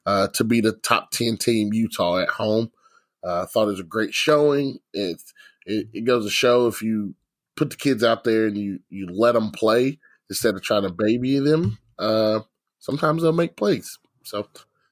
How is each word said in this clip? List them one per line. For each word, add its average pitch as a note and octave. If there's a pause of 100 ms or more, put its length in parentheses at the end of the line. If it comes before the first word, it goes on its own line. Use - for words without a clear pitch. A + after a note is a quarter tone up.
uh, G2
to -
beat A2+
a A2
top -
ten A2+
team, G#2+
Utah, G2+
at F2+
home. A2 (520)
Uh, F2
I -
thought A2
it G#2
was F#2+
a F#2+
great G2+
showing. C#3+ (140)
It, F2+ (440)
it, G#2+
it A2
goes A#2
to G2+
show B2
if A2
you A2 (400)
put D3+
the -
kids B2
out A2+
there A2
and G#2
you, G2+ (100)
you F#2+
let A2+
'em A2
play B2 (300)
instead G2+
of F#2+
trying G#2
to F#2+
baby B2
them, D3 (200)
uh, A2 (380)
sometimes D#3
they'll E3
make E3+
plays. F#3+ (260)
So G#2 (440)